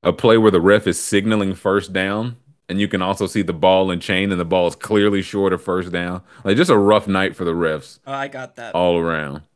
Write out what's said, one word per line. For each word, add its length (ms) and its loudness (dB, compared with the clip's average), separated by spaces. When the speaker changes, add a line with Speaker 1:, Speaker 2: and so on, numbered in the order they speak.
Speaker 1:
a 100 2
play 260 4
where 120 6
the 100 4
ref 260 4
is 140 -2
signaling 540 -2
first 380 -2
down, 440 -4
and 120 -4
you 80 0
can 140 -2
also 240 -2
see 160 -2
the 100 -4
ball 380 2
and 120 -4
chain, 300 -2
and 80 -2
the 40 -2
ball 220 0
is 80 -2
clearly 480 0
short 300 -2
of 100 -4
first 300 -4
down. 300 -6
Like, 140 0
just 140 2
a 80 6
rough 280 4
night 300 -2
for 80 -6
the 100 -2
refs 520 -4
Speaker 2:
Oh, 60 -12
I 160 -8
got 280 -16
that. 180 -16
Speaker 1:
all 240 2
around. 360 -4
Speaker 2:
Nope. 80 -14